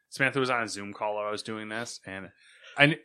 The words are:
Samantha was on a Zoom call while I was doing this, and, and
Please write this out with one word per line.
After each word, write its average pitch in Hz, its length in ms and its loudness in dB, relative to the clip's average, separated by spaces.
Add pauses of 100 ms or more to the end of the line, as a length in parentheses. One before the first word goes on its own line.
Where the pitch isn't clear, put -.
Samantha 135 320 2
was 127 100 2
on 120 120 2
a 110 60 -4
Zoom 101 240 -8
call 107 240 -4
while 104 100 -2
I 104 40 -2
was 107 120 -4
doing 110 260 -8
this, 113 360 -8
and, 95 260 -12 (480)
and 151 260 8